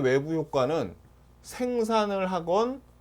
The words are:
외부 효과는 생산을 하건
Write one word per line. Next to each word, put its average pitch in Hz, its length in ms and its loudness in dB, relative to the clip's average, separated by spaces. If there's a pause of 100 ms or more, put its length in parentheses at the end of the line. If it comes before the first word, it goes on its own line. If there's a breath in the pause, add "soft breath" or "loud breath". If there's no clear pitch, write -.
외부 139 320 2
효과는 143 580 0 (480)
생산을 214 880 -2
하건 190 520 0 (180)